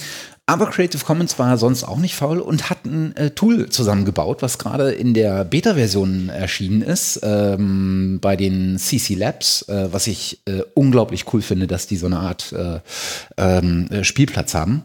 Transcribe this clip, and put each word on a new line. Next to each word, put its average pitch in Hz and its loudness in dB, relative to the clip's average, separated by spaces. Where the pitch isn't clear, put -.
aber 175 2
Creative 175 0
Commons 165 0
war 123 4
sonst 127 2
auch 120 -4
nicht 175 0
faul 156 0
und - -2
hat - -8
ein, 156 -4
äh, 147 0
Tool 220 2
zusammengebaut, 98 2
was 127 -2
gerade 131 0
in 120 2
der 98 2
Beta-Version 98 0
erschienen 95 -2
ist, - -2
ähm, 98 0
bei 98 2
den 95 0
C - -2
C - -2
Labs, - -2
äh, 95 -2
was 98 -2
ich, - -6
äh, 95 -4
unglaublich 123 2
cool 107 2
finde, 92 0
dass 90 -4
die 98 -4
so 87 -2
eine 90 0
Art, 90 -6
äh, 85 -6
ähm, 90 4
äh, 101 -2
Spielplatz - 0
haben 98 0